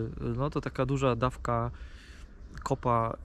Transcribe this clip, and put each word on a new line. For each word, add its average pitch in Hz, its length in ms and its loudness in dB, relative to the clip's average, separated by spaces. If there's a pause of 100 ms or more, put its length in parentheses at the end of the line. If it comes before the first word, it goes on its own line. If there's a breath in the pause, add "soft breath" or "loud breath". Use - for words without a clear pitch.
(220)
Yy, 117 140 0
no 139 140 0
to 151 100 0
taka 131 260 0
duża 131 300 4
dawka 120 540 0 (920 loud breath)
kopa, 120 640 2